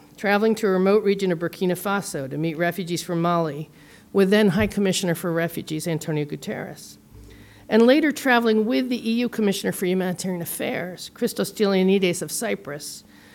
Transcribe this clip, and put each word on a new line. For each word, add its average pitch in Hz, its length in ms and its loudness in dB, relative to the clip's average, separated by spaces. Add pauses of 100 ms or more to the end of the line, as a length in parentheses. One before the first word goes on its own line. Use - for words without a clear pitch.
(220)
traveling 208 320 2
to 214 140 0
a - 20 4
remote 190 340 4
region 196 280 2
of 165 80 -2
Burkina 175 320 -2
Faso 175 580 -4
to 139 80 -6
meet 160 180 -2
refugees 170 460 -2
from 170 220 -2
Mali 165 480 -2 (420)
with 196 160 4
then 208 200 4
High 202 180 0
Commissioner 190 480 0
for 165 180 -4
Refugees, 165 540 -4
Antonio 156 380 -2
Guterres, 151 760 -12 (680)
and 226 200 6
later 294 240 6
traveling 233 560 2
with 254 220 0
the 226 200 -2
E 226 40 0
U 240 160 0
Commissioner 202 420 0
for - 160 -4
Humanitarian 180 520 -2
Affairs, 165 760 -6
Christos 214 360 -2
Stylianides 190 680 2
of 156 100 -8
Cyprus, 202 720 -8 (320)